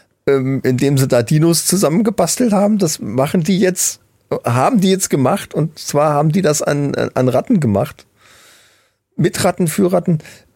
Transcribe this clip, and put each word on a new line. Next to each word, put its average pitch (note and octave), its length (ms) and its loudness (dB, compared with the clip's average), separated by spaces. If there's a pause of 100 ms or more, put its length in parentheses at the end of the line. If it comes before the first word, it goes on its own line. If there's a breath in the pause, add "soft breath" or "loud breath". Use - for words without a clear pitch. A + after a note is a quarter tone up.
(260 loud breath)
ähm, C3+ 380 0
indem C3+ 340 2
sie C3 100 2
da A#2+ 140 2
Dinos D#3+ 460 2
zusammengebastelt F#3+ 840 0
haben. G#3 280 2
Das G3 200 -2
machen C3+ 440 -2
die F3+ 160 0
jetzt, - 400 -2 (440)
haben C3+ 380 2
die F#3+ 80 2
jetzt F#3+ 220 -2
gemacht. D3+ 420 -2
Und D#3+ 240 -4
zwar D3 360 0
haben D3+ 180 0
die F3+ 100 0
das D3+ 220 0
an, C#3+ 320 -2 (180)
an B2+ 160 0
Ratten C3+ 300 0
gemacht. G2 480 -2 (1080 soft breath)
Mit - 280 -2
Ratten, F3+ 240 0
für F3+ 240 0
Ratten. F3 260 0 (380 loud breath)